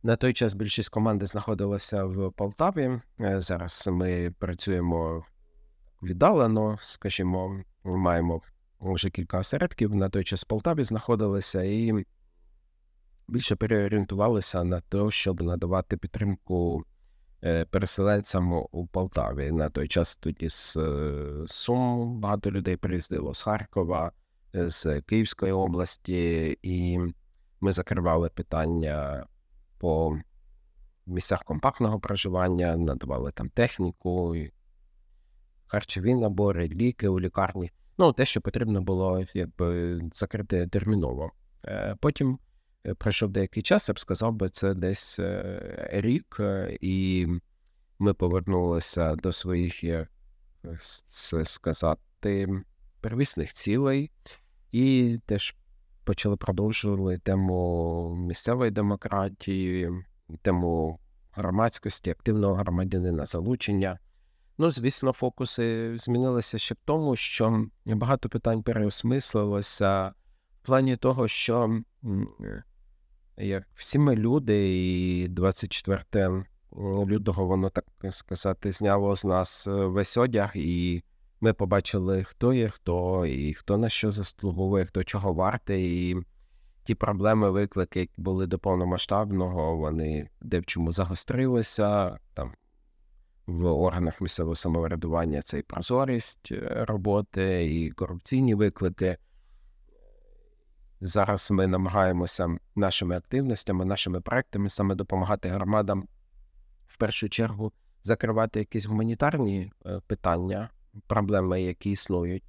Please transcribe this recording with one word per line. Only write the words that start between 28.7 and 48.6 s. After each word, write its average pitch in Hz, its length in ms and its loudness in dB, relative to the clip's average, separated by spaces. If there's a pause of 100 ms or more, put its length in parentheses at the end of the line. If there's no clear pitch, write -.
по 80 400 0 (880)
місцях 90 380 -2
компактного 107 560 0
проживання, 90 800 0
надавали 67 540 -2
там - 180 -8
техніку, 90 840 -2
і 76 160 -6 (1160)
харчові 104 480 0
набори, 101 520 2
ліки 104 400 0
у 92 120 2
лікарні. 90 520 -2 (260)
Ну, 165 160 6
те, 131 120 2
що - 160 -2
потрібно 110 400 0
було, 92 520 0
якби, 87 680 -2 (120)
закрити 95 540 -2
терміново. 87 640 0 (340)
Е, 101 340 -6
потім, 139 400 0 (460)
е, - 80 -4
пройшов 107 360 0
деякий 98 340 -2
час, - 260 4
я 101 40 0
б - 60 -4
сказав 110 340 -2
би, 101 160 -2
це 98 240 -2
десь, 92 460 -2
е, 92 760 -6
рік, 110 460 0
е, 98 420 -2
і 92 460 2 (720)
ми 101 140 4
повернулися 87 1000 2